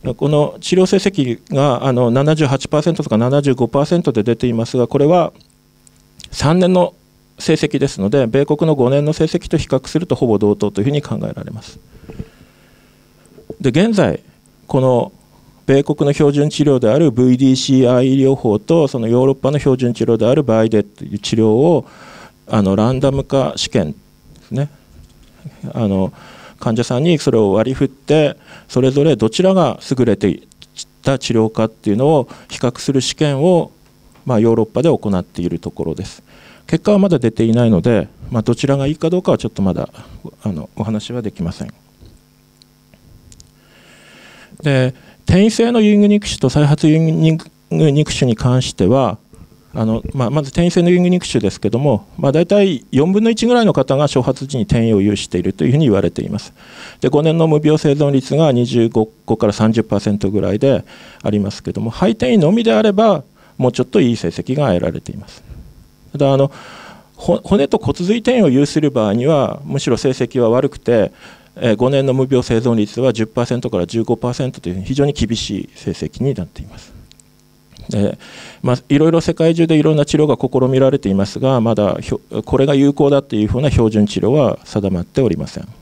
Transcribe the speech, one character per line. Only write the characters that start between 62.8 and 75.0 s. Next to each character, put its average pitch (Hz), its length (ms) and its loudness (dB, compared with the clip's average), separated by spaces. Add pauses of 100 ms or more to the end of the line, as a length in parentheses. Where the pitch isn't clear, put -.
れ 220 100 2
ば、 196 320 2 (340)
も 127 120 0
う - 20 -2
ち - 100 -4
ょ - 20 0
っ 127 40 -2
と 208 120 0
い 123 120 2
い 113 40 0
成 90 120 -6
績 - 280 -6
が 147 180 0
得 87 60 0
ら 80 120 -2
れ - 100 -10
て - 100 -14
い - 60 -14
ま - 100 -16
す。 - 160 -20 (680)
た 143 80 -12
だ、 139 140 2
あ 135 40 2
の、 139 140 0 (640)
ほ-、 175 280 -2
骨 262 240 0
と 226 120 -2
骨 - 260 -4
髄 226 140 0
転 240 200 0
移 - 40 4
を 156 60 4
有 139 180 2
す - 120 -2
る 147 120 0
場 113 160 -2
合 101 80 0
に 123 100 -2
は、 139 400 0
む 139 140 -4
し - 100 -4
ろ 117 80 2
成 135 120 -2
績 127 300 -2
は 113 120 2
悪 127 180 0
く - 100 -12
て、 113 320 0 (440)
え 117 160 -2
ー、 104 40 2
五 123 140 0
年 139 160 0
の 131 80 0
無 131 160 0
病 123 140 2
生 117 160 -2
存 117 160 0
率 107 260 -2
は 131 100 2
十 107 140 -2
パ 120 180 -4
ー - 20 -2
セ 123 100 -4
ン 117 60 -6
ト 123 100 -6
か 101 60 -2
ら 87 100 -2
十 113 160 -4
五 117 140 -2
パ 123 140 -6
ー - 40 -8
セ 135 100 -6
ン 127 60 -6
ト - 100 -18
と - 80 -8
い 90 40 -6
う - 20 -6
ふ - 20 -8
う - 40 -8
に 92 40 -10
非 135 80 -6
常 139 120 0